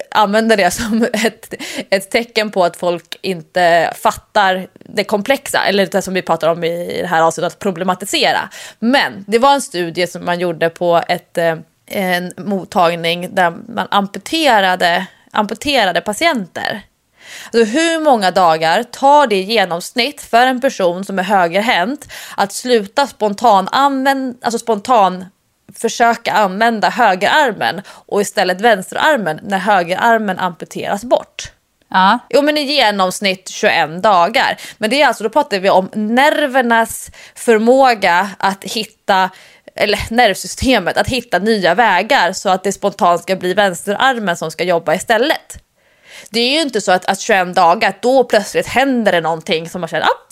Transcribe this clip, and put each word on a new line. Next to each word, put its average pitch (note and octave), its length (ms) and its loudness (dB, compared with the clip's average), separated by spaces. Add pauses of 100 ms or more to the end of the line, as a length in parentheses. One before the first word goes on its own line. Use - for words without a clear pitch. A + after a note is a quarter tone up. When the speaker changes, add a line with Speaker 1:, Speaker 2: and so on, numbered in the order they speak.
(120)
Speaker 1:
använda A3 440 2
det F3+ 160 2
<laughs> - 0 -
som A3+ 420 -2
ett, A3 400 -4 (360)
ett F#3+ 220 -2
tecken A3+ 400 -2
på F#3+ 120 0
att E3+ 140 -2
folk F3 440 -6
inte E3+ 720 0
fattar F#3+ 720 0 (120)
det - 240 -4
komplexa, G#3 640 -2
eller G3 200 2
det F#3 160 -2
som F#3 120 -6
vi F#3 80 -2
pratar E3 280 0
om E3+ 140 -2
i E3+ 380 -4
det F3+ 60 -6
här E3 140 2
avsnittet, E3 320 0
att - 60 -20
problematisera. F#3 920 -2 (300)
Men G3+ 480 0
det A3 120 2
var C#4 140 4
en C#4+ 80 0
studie F3 460 -4
som F3 180 -10
man F3 140 -2
gjorde E3 300 -2
på E3+ 380 0
ett, - 300 -6
eh, E3 180 0 (300)
en F3+ 520 -2
mottagning F3 1000 -2
där F3 180 2 (140)
man G#3 240 -6
amputerade, G3 1120 0 (260)
amputerade G#3 680 -2
patienter. G#3 800 -4 (640)
Alltså, A3+ 180 2
hur D#4+ 360 0
många A#3 320 2
dagar E3 520 2
tar C#4 440 4
det G#3+ 80 0
i F#3+ 60 0
genomsnitt G3+ 800 -2
för A#3+ 260 2
en B3+ 140 -2
person F#3+ 440 0
som G3 140 -6
är F3+ 40 0
högerhänt G3 840 0 (300)
att G3+ 160 -2
sluta B3 540 0
spontan G#3 640 2
använd-, C4+ 720 0
alltså A#3 180 -4
spontan G3+ 640 0 (480)
försöka A#3 600 0
använda G#3 560 2
högerarmen G3 960 0
och - 340 -6
istället F#3 400 -2
vänsterarmen G#3 840 0
när G3 140 -4
högerarmen G3 840 0
amputeras F#3 640 -6
bort? - 480 -2 (380)
Speaker 2:
Ja. G3 300 2 (100)
Speaker 1:
Jo, C#4 120 2
men D4+ 160 2
i D4+ 40 -2
genomsnitt G#3 880 0
tjugoen E3 520 0
dagar. G3 560 2 (200)
Men G#3+ 120 -4
det C#4 120 2
är C#4+ 60 4
alltså, A3 160 -2
då A3 60 -2
pratar D4 300 0
vi F#3+ 100 0
om F#3 240 4
nervernas A#3+ 1160 0 (240)
förmåga A3 1000 2
att F#3+ 260 -2
hitta, F#3+ 640 -2 (460)
eller G3+ 240 0 (100)
nervsystemet, G#3+ 880 0
att B2+ 100 0
hitta A#3+ 320 -2
nya F#3+ 360 2
vägar G3+ 580 2
så - 160 -4
att F#3+ 140 0
det G3+ 80 -2
spontant F3+ 500 0
ska F#3+ 140 -4
bli F3+ 180 -4
vänsterarmen G3+ 840 0
som D#3+ 140 -8
ska - 120 -6
jobba E3+ 300 0
istället. A#3 640 -2 (720)
Det A3+ 100 -2
är A#3+ 120 2
ju D#4 100 2
inte A#3 200 -2
så G3 100 0
att, F3+ 140 2
att G3 140 -2
tjugoen F#3 340 0
dagar, F#3 360 4
att F#3+ 120 -12
då B3+ 220 4
plötsligt G3+ 440 -2
händer A#3+ 440 0
det E3+ 100 2
någonting E3 480 -4
som F3+ 120 -8
man E3 60 -6
känner, D#3+ 180 -4
ah, B4+ 140 0 (120)